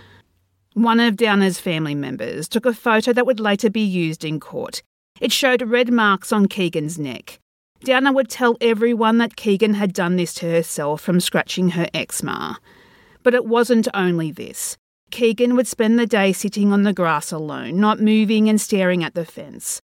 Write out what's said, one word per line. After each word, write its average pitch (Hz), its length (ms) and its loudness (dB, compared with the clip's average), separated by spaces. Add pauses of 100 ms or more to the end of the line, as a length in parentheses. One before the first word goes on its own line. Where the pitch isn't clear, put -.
(720)
One 226 280 2
of 233 160 2
Downer's 196 420 2
family 160 360 -4
members 139 540 -8
took 220 160 -4
a 247 80 2
photo 220 400 0
that 240 140 0
would 240 140 0
later 214 280 0
be 208 140 -2
used 175 420 -2
in 156 160 -4
court. - 420 -10 (380)
It 240 120 0
showed 254 300 2
red 240 300 0
marks 208 400 2
on 208 160 4
Keegan's 170 500 -4
neck. 139 400 -10 (440)
Downer 262 300 2
would 262 160 0
tell 233 320 0
everyone 226 580 2
that 233 180 0
Keegan 208 360 2
had 202 220 0
done 180 220 0
this 175 180 -2
to - 120 -8
herself 160 540 -2
from 180 180 0
scratching 180 520 0
her 170 240 -2
eczema. - 640 -6 (640)
But 247 100 4
it 247 140 0
wasn't 233 480 2
only 175 360 -2
this. - 460 -12 (340)
Keegan 240 460 2
would 247 100 2
spend 226 320 2
the 233 80 2
day 196 280 2
sitting 202 400 0
on 202 80 4
the 208 100 2
grass 165 400 -2
alone, 151 480 -6
not 214 180 2
moving 214 520 4
and 214 100 2
staring 180 420 0
at 156 120 -6
the 170 100 -4
fence. - 560 -12 (120)